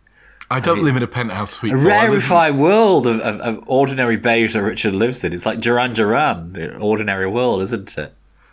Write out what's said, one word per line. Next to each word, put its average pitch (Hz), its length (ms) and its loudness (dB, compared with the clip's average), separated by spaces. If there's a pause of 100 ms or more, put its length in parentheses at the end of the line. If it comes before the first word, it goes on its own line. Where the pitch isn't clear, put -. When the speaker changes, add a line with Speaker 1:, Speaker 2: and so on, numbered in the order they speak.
(480)
Speaker 1:
I 127 100 -2
don't 165 160 0
Speaker 2:
I - 20 0
mean, 185 80 0
Speaker 1:
live 135 120 4
in 120 60 0
a 117 40 -2
penthouse 104 440 -6
suite, 107 220 -4
Speaker 2:
a - 20 2
Speaker 1:
Paul. 151 160 4
I 202 40 4
live 214 100 4
in 220 60 2
Speaker 2:
rarefied 165 440 2
world 180 500 4
of, 113 140 2
of, 107 220 -4
of 113 260 -6
ordinary 131 500 2
beige 113 360 2
that 107 100 0
Richard 98 300 -2
lives 117 300 -2
in. 85 100 -4
It's 87 120 -8
like 110 140 -2
Duran 120 340 0
Duran, 123 600 0
an 82 260 -10
ordinary 104 460 -2
world, 113 360 0
isn't 98 340 -6
it? 73 160 -12 (400)